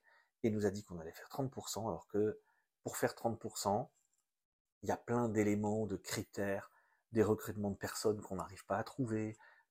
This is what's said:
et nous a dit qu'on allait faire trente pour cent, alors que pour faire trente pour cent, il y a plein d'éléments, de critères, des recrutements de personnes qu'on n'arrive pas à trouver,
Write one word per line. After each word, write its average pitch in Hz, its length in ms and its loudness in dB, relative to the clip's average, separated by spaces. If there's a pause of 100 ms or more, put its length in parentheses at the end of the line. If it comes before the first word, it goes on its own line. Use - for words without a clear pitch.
(420)
et 117 80 4
nous 107 140 0
a 101 60 6
dit 101 140 -6
qu'on 87 160 -10
allait 82 120 -10
faire - 160 -18
trente 135 220 -4
pour - 180 -10
cent, 110 200 -4
alors 82 180 -6
que 104 340 2 (420)
pour - 140 -6
faire - 180 0
trente 113 240 -2
pour - 200 -10
cent, 107 340 0 (880)
il 98 60 -6
y - 40 2
a - 40 2
plein 120 320 0
d'éléments, 104 580 4
de 95 100 -2
critères, 101 720 -4 (420)
des 110 100 6
recrutements 101 480 2
de 98 60 -4
personnes 104 460 0
qu'on 95 140 -6
n'arrive 90 280 -8
pas 95 140 0
à 92 60 -2
trouver, 110 520 -2 (340)